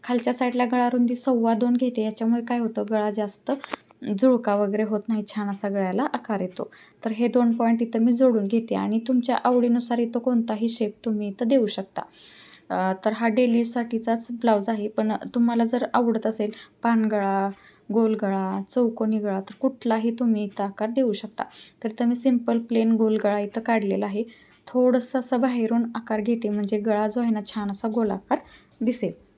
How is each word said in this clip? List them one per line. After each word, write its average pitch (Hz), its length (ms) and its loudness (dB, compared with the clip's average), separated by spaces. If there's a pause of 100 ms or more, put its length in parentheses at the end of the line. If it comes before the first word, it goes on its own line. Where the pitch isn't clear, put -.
खालच्या 247 300 -2
साईडला 247 320 0
गळा 240 240 2
रुंदी 240 260 2
सव्वा 233 380 2
दोन 240 200 2
घेते, 240 300 0
याच्यामुळे 226 380 0
काय 240 180 -2
होतं, 220 300 -2
गळा 214 220 0
जास्त 208 400 -4 (640)
जुळका 233 380 4
वगैरे 208 280 0
होत 208 240 -2
नाही, 214 200 -2
छान 208 220 -4
असा 202 200 -4
गळ्याला 196 340 0
आकार 233 360 -4
येतो. - 320 -6 (340)
तर 226 60 -2
हे 226 160 0
दोन 233 300 2
पॉइंट 233 240 2
इथं 226 180 -2
मी 233 120 4
जोडून 233 360 4
घेते 226 280 0
आणि 202 320 0
तुमच्या 254 360 2
आवडीनुसार 240 540 2
इथं 240 220 -2
कोणताही 226 500 0
शेप 214 260 -2 (100)
तुम्ही 208 220 -2
इथं 202 200 -4
देऊ 240 200 4
शकता. - 340 -8 (680)
अ, 185 240 0 (120)
तर 214 80 2
हा 226 140 0
डेली 233 300 4
यूजसाठीचाच 233 760 -2
ब्लाऊज 226 380 0
आहे, 214 180 -2
पण 214 240 -2 (240)
तुम्हाला 233 300 2
जर 240 280 -2
आवडत 233 320 2
असेल 220 260 -2 (320)
पानगळा, 208 680 2 (440)
गोलगळा, 196 760 0
चौकोनी 226 500 0
गळा, 196 220 -2
तर - 180 -14
कुठलाही 233 520 0
तुम्ही 233 320 0
इथं 202 200 -4
आकार 202 260 -4
देऊ 233 240 2
शकता. - 300 -8 (400)
तर 226 60 -2
इथं 233 160 -2
मी 240 100 2
सिंपल 240 440 2
प्लेन 226 320 2
गोलगळा 214 480 2
इथं 208 220 -4
काढलेला 208 440 0
आहे. 208 180 -4 (440)
थोडंसं 254 520 2
असं 247 220 -2
बाहेरून 233 420 2 (120)
आकार 220 260 -4
घेते, 226 280 -2
म्हणजे 208 300 -2
गळा 214 280 0
जो 220 140 -2
आहे 233 100 2
ना, 214 140 0
छान 202 260 -6
असा 202 160 -4
गोलाकार 214 520 -2 (420)
दिसेल. 220 560 -4